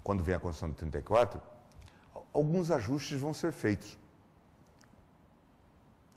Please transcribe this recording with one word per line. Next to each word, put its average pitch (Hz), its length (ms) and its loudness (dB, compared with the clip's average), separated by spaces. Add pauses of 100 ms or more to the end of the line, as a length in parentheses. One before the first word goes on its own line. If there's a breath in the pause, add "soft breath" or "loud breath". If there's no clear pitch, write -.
quando 92 200 2
vem 87 120 2
a 85 40 0
Constituição 85 300 -4
de 71 60 -6
trinta 73 240 -6
e - 20 -6
quatro, 107 400 4 (920 soft breath)
alguns 160 380 2
ajustes 143 480 0
vão 151 140 -2
ser 165 180 -2
feitos. - 480 0 (2250)